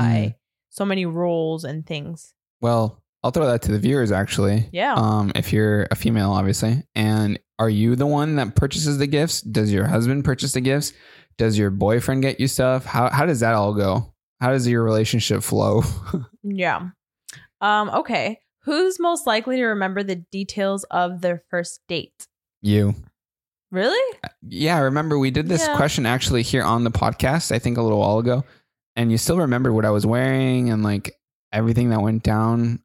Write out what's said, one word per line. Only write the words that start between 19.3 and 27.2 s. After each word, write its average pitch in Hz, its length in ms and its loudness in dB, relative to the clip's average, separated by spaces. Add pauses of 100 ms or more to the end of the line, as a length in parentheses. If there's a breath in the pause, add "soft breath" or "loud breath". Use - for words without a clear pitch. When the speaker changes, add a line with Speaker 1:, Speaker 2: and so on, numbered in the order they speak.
Speaker 2:
to 254 100 0
remember 202 380 -2
the 190 140 -4
details 196 760 -4
of 180 300 -2
their 175 280 -2
first 175 380 -6
date? - 400 -8 (340)
Speaker 1:
You. 104 340 2 (760)
Speaker 2:
Really? 359 540 -2
Speaker 1:
Uh, - 20 -10 (220)
yeah, 156 300 0
remember 147 380 0
we 135 140 2
did 147 160 -2
this 185 180 2
Speaker 2:
Yeah. 302 120 0
Speaker 1:
question 143 280 0
actually 123 380 0
here 127 200 0
on 117 200 2
the 113 80 0
podcast, 127 600 0